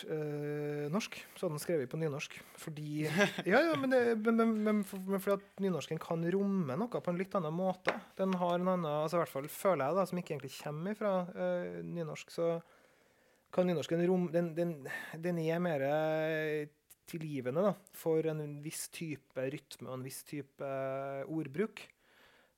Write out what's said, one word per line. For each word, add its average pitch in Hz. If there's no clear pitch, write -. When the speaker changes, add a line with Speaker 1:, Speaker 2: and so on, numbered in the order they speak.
Speaker 1:
eh, 147
norsk, 208
så -
hadde 156
han 151
skrevet 147
på 160
nynorsk. 147
Fordi, 151
Speaker 2:
<laughs> 185
Speaker 1:
ja, 214
ja, 320
men 262
det, 254
men, 226
men, 226
men, 214
for, 196
men 190
fordi 196
at -
nynorsken 160
kan 165
romme 190
noe 214
på 180
en 175
litt 190
annen 156
måte. 185
Den 190
har 175
en 180
annen, 180
altså 160
i -
hvert -
fall 139
føler 156
jeg 156
da, 185
som 180
ikke 175
egentlig 135
kommer 165
fra, 208
eh, 180
nynorsk, 165
så 170
kan 180
nynorsken 165
rom-, 180
den, 170
den, 170
den 170
er 160
mer, 165
eh, 156
tilgivende 147
da, 202
for 160
en 156
viss -
type -
rytme 135
og 131
en 127
viss -
type, 139
eh, 135
ordbruk. 156